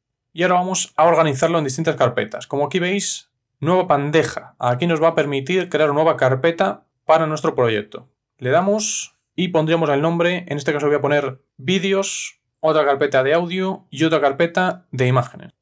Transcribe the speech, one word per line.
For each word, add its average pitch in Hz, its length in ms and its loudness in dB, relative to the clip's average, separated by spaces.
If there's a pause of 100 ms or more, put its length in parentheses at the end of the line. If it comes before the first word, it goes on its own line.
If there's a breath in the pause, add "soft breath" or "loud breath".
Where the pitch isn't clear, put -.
(320)
Y 160 120 -2
ahora 180 120 2
vamos 180 400 -2
a 151 80 4
organizarlo 165 540 2
en 156 60 0
distintas 147 320 -2
carpetas. - 500 -2
Como 143 180 -2
aquí 185 140 -2
veis, 185 540 -4 (260)
nueva 180 260 2
bandeja. 151 760 0
Aquí 127 260 0
nos 160 160 0
va 165 60 4
a 165 60 2
permitir 156 540 -2
crear 151 220 2
una 147 120 0
nueva 160 140 2
carpeta 165 680 0 (200)
para 160 220 4
nuestro 151 300 -4
proyecto. 113 520 -2 (300)
Le 127 120 -4
damos 202 680 -2 (180)
y 180 140 -2
pondríamos 165 420 0
el 139 100 2
nombre, 170 460 0
en 143 120 -6
este 143 140 -2
caso 147 140 -2
voy 147 100 2
a 139 40 -2
poner 139 420 -2 (140)
vídeos, 190 840 -4 (200)
otra 156 240 2
carpeta 139 400 2
de 143 100 2
audio 180 560 -4
y 139 140 -2
otra 156 160 2
carpeta 170 720 0
de 127 160 0
imágenes. 127 420 -2 (120)